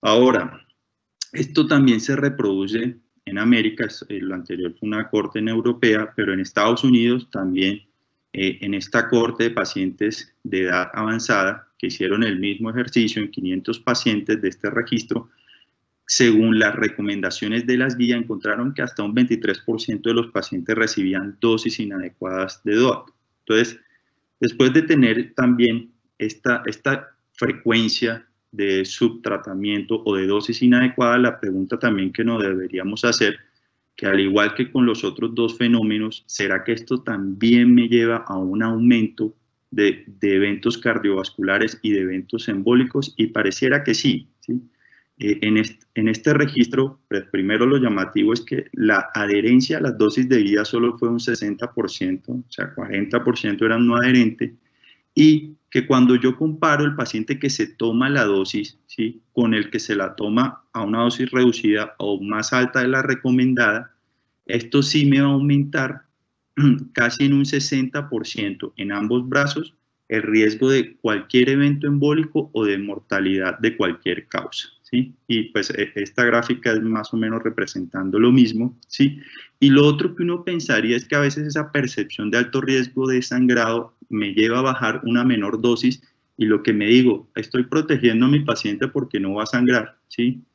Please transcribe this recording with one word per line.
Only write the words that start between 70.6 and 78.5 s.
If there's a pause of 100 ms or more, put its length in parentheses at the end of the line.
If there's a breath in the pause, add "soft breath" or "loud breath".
de
cualquier
evento
embólico
o
de
mortalidad
de
cualquier
causa, (220)
¿sí? (120)
Y
pues
e-,
esta
gráfica
es
más
o
menos
representando
lo
mismo, (100)